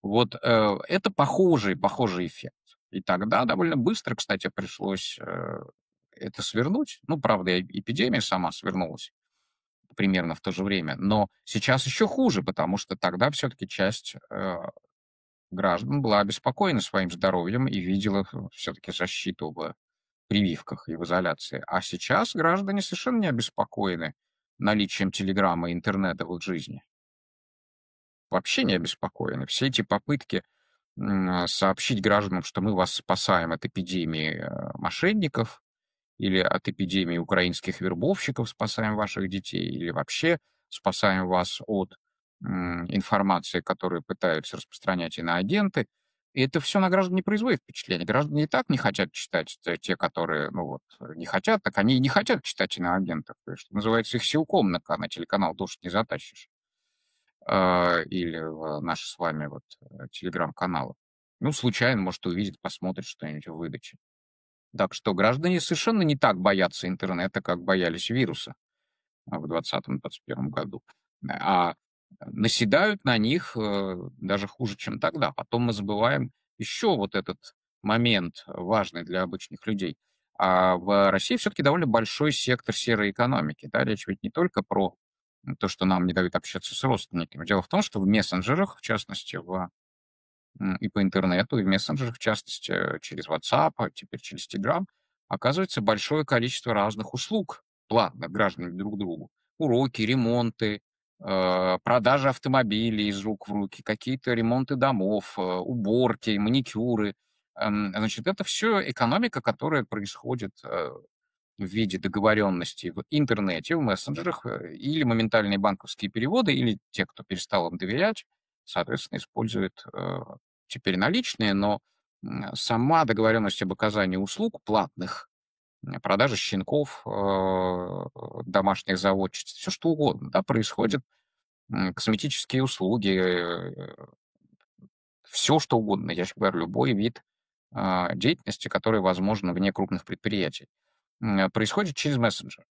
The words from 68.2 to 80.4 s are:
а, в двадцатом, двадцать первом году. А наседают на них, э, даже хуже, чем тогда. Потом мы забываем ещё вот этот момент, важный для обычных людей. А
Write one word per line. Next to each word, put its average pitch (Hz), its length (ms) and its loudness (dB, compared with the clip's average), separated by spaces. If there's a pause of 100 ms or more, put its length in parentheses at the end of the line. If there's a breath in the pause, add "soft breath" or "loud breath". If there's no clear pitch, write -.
а, 80 80 -6
в 78 80 -8
двадцатом, 76 520 -2
двадцать - 260 -14
первом 64 260 -4
году. - 320 -6 (460)
А - 460 0 (520)
наседают 143 800 2
на 123 140 4
них, 127 380 0
э, 101 380 -2 (240)
даже 98 280 -2
хуже, 101 300 -6
чем - 220 -6
тогда. 147 340 0
Потом - 300 -2
мы 117 100 2
забываем 107 580 0 (280)
ещё 180 380 2
вот 101 180 -2
этот - 400 -6 (280)
момент, 107 640 2
важный 90 580 -2
для 90 180 -2
обычных - 440 -8
людей. 95 300 -2 (420)
А 92 380 6